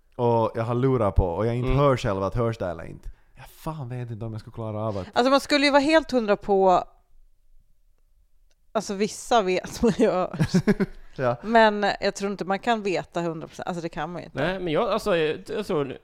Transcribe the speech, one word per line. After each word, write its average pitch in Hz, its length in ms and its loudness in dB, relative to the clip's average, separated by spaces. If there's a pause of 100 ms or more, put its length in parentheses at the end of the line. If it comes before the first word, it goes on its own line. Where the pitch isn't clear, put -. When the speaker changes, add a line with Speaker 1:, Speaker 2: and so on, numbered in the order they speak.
(180)
Speaker 1:
och 117 380 2
jag 113 80 -2
har 120 120 -2
lurar 123 360 2
på 95 160 4
och 90 200 -2
jag 120 80 0
inte 123 120 -2
Speaker 2:
Mm. 131 120 2
Speaker 1:
hör 139 180 4
själv 98 260 -2
att 95 120 -2
hörs 117 220 0
det 101 100 -4
eller 82 180 -8
inte. - 240 -14 (260)
Jag - 120 -20
fan 156 420 -12
vet 123 220 -8
inte 110 140 -8
om 110 60 -8
jag 110 100 -10
skulle - 120 -20
klara 110 280 -6
av 107 160 -4
att 95 160 -6
Speaker 3:
Alltså, 247 180 4
man 277 80 4
skulle 285 260 2
ju 285 60 4
vara 277 100 6
helt 311 300 2
hundra 214 240 2
på, 190 480 4 (1900)
alltså, 208 220 -4
vissa 208 480 0
vet 185 400 -2
<laughs> - 20 4
man 226 140 4
ju 214 140 4
hörs. 180 420 -2
Speaker 1:
<laughs> 185 320 2 (320)
Ja. 123 240 0
Speaker 3:
Men 214 440 4 (160)
jag 196 140 0
tror 202 160 -4
inte 180 140 -8
man 190 140 -2
kan 226 240 0
veta 170 380 -4
hundra 160 260 -6
procent. - 200 -12
Alltså, 170 140 -6
det 165 80 -8
kan 165 220 -8
man 170 100 -10
ju - 40 -16
inte. 160 180 -12
Speaker 2:
Nej, 185 160 -2
men 170 140 -4
jag, 208 160 0
alltså, 208 280 0
jag, 156 300 0
jag 202 200 -6
tror, 151 180 0
nu, 127 180 -8